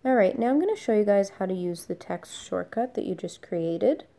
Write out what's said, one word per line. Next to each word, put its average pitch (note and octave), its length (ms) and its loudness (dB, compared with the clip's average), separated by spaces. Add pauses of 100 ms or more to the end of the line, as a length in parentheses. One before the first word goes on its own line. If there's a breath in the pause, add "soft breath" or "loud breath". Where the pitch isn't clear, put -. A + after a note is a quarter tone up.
All C4 120 4
right, F#3+ 200 4
now A#3 140 0
I'm C#4 80 4
gonna G4+ 160 2
show A#3+ 200 -2
you G#3 100 4
guys G3+ 340 2
how F#3+ 80 -2
to F#3+ 80 -2
use F3 300 -6
the F3+ 100 -8
text - 500 -12
shortcut F#3+ 500 -6
that - 100 -6
you F#3 100 -4
just - 260 -10
created. E3+ 640 -2 (140)